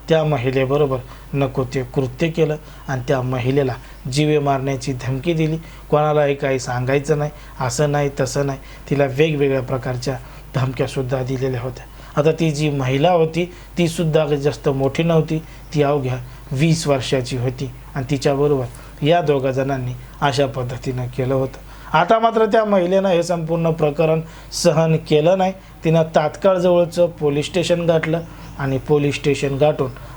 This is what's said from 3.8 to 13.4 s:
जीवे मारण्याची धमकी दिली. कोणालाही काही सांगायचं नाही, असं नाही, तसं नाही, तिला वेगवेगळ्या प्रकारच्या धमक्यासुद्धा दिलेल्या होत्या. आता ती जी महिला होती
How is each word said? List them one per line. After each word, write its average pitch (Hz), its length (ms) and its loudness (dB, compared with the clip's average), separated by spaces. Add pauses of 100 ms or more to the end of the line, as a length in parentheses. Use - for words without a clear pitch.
जीवे 151 260 4
मारण्याची 139 540 -2
धमकी 127 400 -2
दिली. 160 240 0 (340)
कोणालाही 147 440 4
काही 135 240 -2
सांगायचं 139 600 0
नाही, 147 120 -2 (300)
असं 143 320 0
नाही, 143 180 0 (100)
तसं 143 260 0
नाही, 135 120 -4 (320)
तिला 143 140 4
वेगवेगळ्या 139 580 2
प्रकारच्या 127 560 -4 (360)
धमक्यासुद्धा 131 680 -2
दिलेल्या 127 380 -2
होत्या. 123 240 -8 (320)
आता 156 240 4
ती 160 100 2
जी 151 200 0
महिला 139 400 2
होती 165 420 2 (260)